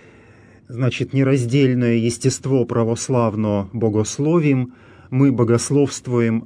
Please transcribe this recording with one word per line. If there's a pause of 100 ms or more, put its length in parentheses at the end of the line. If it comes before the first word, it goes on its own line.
(680)
Значит,
нераздельное
естество
православно
богословим, (360)
мы
богословствуем